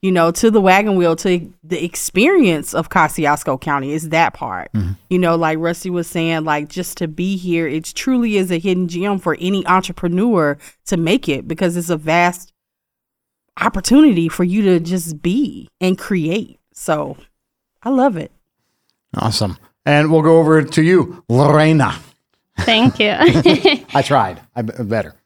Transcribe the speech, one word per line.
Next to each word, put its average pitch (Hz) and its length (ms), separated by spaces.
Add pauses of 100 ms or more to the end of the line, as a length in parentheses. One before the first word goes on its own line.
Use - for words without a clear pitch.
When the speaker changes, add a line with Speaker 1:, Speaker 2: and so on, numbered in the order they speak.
Speaker 1:
you 190 80
know, 170 220
to 220 180
the 214 100
Wagon 196 360
Wheel, 170 200
to 180 360 (100)
the 160 220
experience 196 880
of 160 140
Kosciuszko 147 720
County." 143 320
Is 156 160
that 160 260
part. 95 400
Speaker 2:
Mm-hmm. 95 180 (160)
Speaker 1:
You 180 120
know, 170 160
like 160 220
Rusty 170 300
was 175 200
saying, 165 360
like, 151 240
just 180 300
to 175 80
be 180 300
here, 170 320
it 160 160 (100)
truly 233 440
is 185 120
a 170 80
hidden 180 300
gem 185 320
for 160 180
any 185 300
entrepreneur 180 920 (280)
to 190 100
make 170 320
it, 135 180
because 170 300
it's 175 140
a 170 60
vast 170 560 (1080)
opportunity 208 680
for 180 160
you 190 180
to 185 180
just 165 420
be 220 460 (120)
and 185 180
create. 180 600 (140)
So 147 440 (680)
I 233 80
love 262 260
it. - 160 (840)
Speaker 2:
Awesome. 107 400 (280)
And 147 260
we'll 160 120
go 160 160
over 156 240
to 147 200
you, 175 460
Lorena. 147 680 (680)
Speaker 3:
Thank 233 380
you. 214 120
<laughs> - 840
Speaker 2:
I 139 100
tried. 104 360 (140)
I 120 80
b-, 110 100 (100)
better. 107 320 (120)